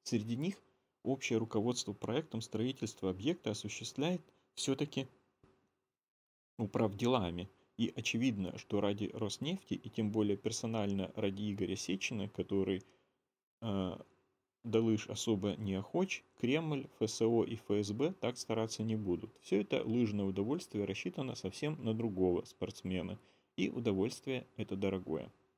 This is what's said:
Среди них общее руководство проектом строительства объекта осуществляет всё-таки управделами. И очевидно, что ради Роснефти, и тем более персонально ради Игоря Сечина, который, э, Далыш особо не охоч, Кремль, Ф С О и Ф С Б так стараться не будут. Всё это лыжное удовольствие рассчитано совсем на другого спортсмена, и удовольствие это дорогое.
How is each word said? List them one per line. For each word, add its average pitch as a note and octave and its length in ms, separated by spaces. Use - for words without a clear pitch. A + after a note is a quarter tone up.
Среди A2+ 320
них E3 240
общее B2+ 340
руководство A2 560
проектом A#2 480
строительства A2 680
объекта A2+ 400
осуществляет C3+ 720
всё-таки C3+ 520
управделами. G2+ 920
И - 180
очевидно, A2+ 640
что - 240
ради G2+ 320
Роснефти, A2+ 600
и - 140
тем G#2+ 220
более G#2 260
персонально G2+ 760
ради G#2 360
Игоря G2 240
Сечина, G2+ 540
который, F#2+ 540
э, G2 380
Далыш A2+ 440
особо G#2 480
не G2+ 180
охоч, E3+ 500
Кремль, D3 480
Ф A2 100
С - 120
О A2+ 220
и A2+ 120
Ф - 140
С G#2 220
Б C#3+ 220
так B2 240
стараться A2 460
не A2 120
будут. G2 460
Всё F#3+ 180
это G3 240
лыжное A2 420
удовольствие G2+ 600
рассчитано C3 480
совсем D3 500
на A2+ 120
другого F#2 500
спортсмена, F#2 720
и F#2+ 140
удовольствие A#2+ 760
это G#2+ 180
дорогое. F#2+ 560